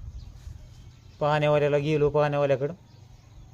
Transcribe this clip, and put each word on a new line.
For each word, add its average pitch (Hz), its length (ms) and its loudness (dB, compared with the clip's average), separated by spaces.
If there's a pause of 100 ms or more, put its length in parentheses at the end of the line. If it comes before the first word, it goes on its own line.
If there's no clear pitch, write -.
(1200)
पाण्यावाल्याला 147 580 2
गेलो, 147 320 2
पाण्यावाल्याकडं 143 640 0 (800)